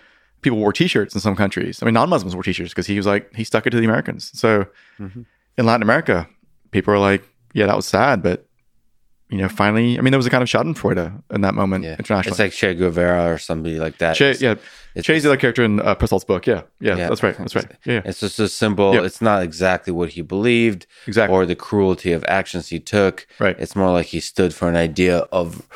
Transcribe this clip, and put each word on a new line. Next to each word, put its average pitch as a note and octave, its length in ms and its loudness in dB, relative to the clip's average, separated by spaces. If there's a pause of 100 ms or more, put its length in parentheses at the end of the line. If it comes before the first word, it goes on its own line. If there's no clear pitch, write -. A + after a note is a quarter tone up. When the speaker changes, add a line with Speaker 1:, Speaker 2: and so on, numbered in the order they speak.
(420)
Speaker 1:
People B2 180 2
wore G#2 140 2
T-shirts B2+ 420 0
in G2 60 -4
some G2+ 140 0
countries. F#2+ 460 -4
I A#2 40 -2
mean, A#2 80 2
non-Muslims A#2 420 0
wore F#2 80 -8
T-shirts F2 300 -4
'cause F2+ 140 -4
he G#2 100 -2
was G2 80 -2
like, G2+ 280 0
he A2 100 -6
stuck - 220 -2
it C3 60 0
to A#2+ 60 0
the A2+ 80 2
Americans. - 520 -4
So G#2 300 2 (320)
Speaker 2:
Mm-hmm. G2+ 220 -14 (360)
Speaker 1:
in B2 80 2
Latin A2+ 180 4
America, A2 440 0 (440)
people G2 220 0
were G2+ 60 4
like, G2 240 2 (300)
"Yeah, G#2 140 2
that G#2 80 2
was G#2 120 -4
sad, A2+ 340 2
but, - 240 -2 (840)
you G2+ 100 -6
know, F#2+ 100 -2
finally," A2+ 480 2
I A2+ 40 -2
mean, C3 100 4
there C3+ 80 6
was B2 80 2
a - 20 0
kind B2+ 140 2
of A#2 60 -4
schadenfreude G#2 840 -2
in A2 100 -2
that G2 140 0
moment F#2+ 280 0
Speaker 2:
Yeah. D#2+ 140 -8
Speaker 1:
internationally. G2 360 -2
Speaker 2:
It's F2 60 -4
like G2 120 2
Che F#2 240 -2
Guevara F2 580 2
or D#2 60 -4
somebody D#2+ 400 -6
like D#2+ 200 -6
that. E2 180 0
Speaker 1:
Che, C#3 140 4
Speaker 2:
It's, - 100 -4
Speaker 1:
yeah. A#2 140 2 (380)
Speaker 2:
it's F2 140 -8
Speaker 1:
Che's D#3 160 2
the D3 60 6
other C3+ 80 4
character B2 260 2
in, G#2 160 2
uh, G2+ 160 2
Pessoal's G2 300 0
book. F#2 200 0
Yeah. G2+ 160 0 (180)
Yeah, G#2 160 0
Speaker 2:
Yeah. F2 140 -2
Speaker 1:
that's - 140 -2
right. F#2+ 120 0
That's - 200 -8
right. - 160 -4 (140)
Yeah. A#2+ 200 -2
Speaker 2:
It's G2 140 -8
just G2+ 200 -6
a G#2 80 2
symbol. G2 460 2
Speaker 1:
Yeah. G#2 80 4
Speaker 2:
It's F#2 200 -6
not G#2 200 2
exactly F2+ 520 -2
what E2+ 160 -4
he F2 120 -12
believed A2 640 0 (220)
Speaker 1:
Exactly. G2+ 280 2
Speaker 2:
or F#2+ 120 4
the E2+ 80 -2
cruelty F#2+ 560 0
of E2 160 -2
actions F#2 420 -4
he E2 100 -6
took. G2 460 0 (140)
Speaker 1:
Right. G2 180 0
Speaker 2:
It's - 180 -10
more F#2+ 140 2
like F2 180 2
he E2 120 -6
stood F2+ 340 -2
for F2 160 -2
an E2+ 60 0
idea E2+ 440 2 (120)
of E2+ 340 -4 (100)